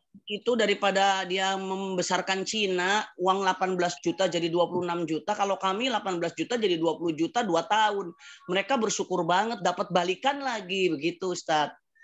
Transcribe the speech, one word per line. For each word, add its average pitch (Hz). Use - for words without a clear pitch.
itu 208
daripada 196
dia 190
membesarkan 190
Cina, 190
uang 190
delapan 185
belas 175
juta 170
jadi 170
dua 170
puluh 175
enam 175
juta. 156
Kalau 196
kami 190
delapan 196
belas 170
juta 160
jadi 214
dua 160
puluh 165
juta 165
dua 165
tahun. 208
Mereka 196
bersyukur 185
banget 196
dapat 180
balikan 185
lagi 196
begitu, 170
Ustadz. 151